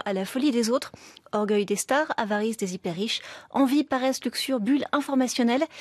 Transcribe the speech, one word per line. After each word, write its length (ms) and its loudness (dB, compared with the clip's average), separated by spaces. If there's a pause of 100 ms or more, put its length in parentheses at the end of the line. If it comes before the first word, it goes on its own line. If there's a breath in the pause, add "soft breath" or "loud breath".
à 80 -2
la 100 -2
folie 280 0
des 180 2
autres. 240 -2 (400 loud breath)
Orgueil 320 2
des 100 0
stars, 400 0
avarice 400 -2
des 200 -6
hyper 200 -6
riches, 240 -4 (300 loud breath)
envie, 340 2
paresse, 400 -2
luxure, 380 -2
bulle 320 2
informationnelle. 720 2 (160 loud breath)